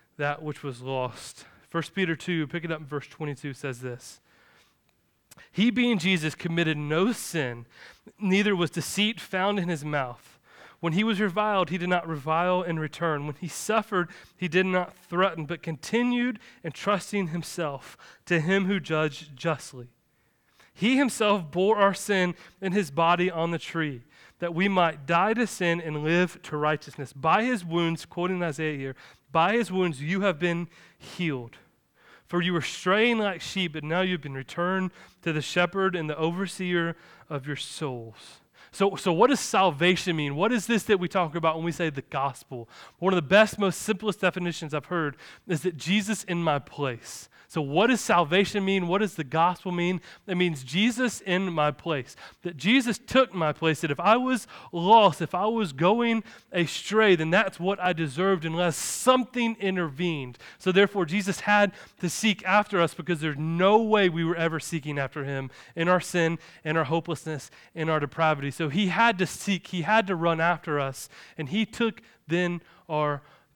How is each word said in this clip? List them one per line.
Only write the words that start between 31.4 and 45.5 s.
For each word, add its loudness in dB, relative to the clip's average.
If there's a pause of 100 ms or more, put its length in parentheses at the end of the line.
For -2
you 0
were 0
straying 2
like -2
sheep, -4
but -8
now 0
you've -2
been -10
returned -2 (300)
to -2
the -2
shepherd 0
and -4
the -6
overseer -2 (320)
of -8
your -6
souls." -10 (300)
So, 2
so 2
what 6
does 2
salvation 2
mean? -2
What 2
is 0
this 2
that 2
we -2
talk -2
about 0
when -4
we -2
say -2
the -8
gospel? -6 (300)
One 2
of 4
the 2
best, 6
most 0
simplest -4
definitions -2
I've -4
heard -2 (320)
is -2